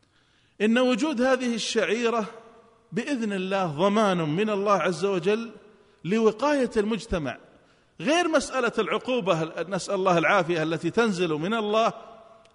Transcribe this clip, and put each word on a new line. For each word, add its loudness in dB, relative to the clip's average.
إن 4
وجود 2
هذه 0
الشعيرة 0
بإذن -4
الله -2
ضمان 2
من 0
الله 2
عز 0
وجل 0
لوقاية 2
المجتمع، -2
غير 2
مسألة 0
العقوبة، -2
نسأل -6
الله 2
العافية، 2
التي -2
تنزل 0
من -2
الله 2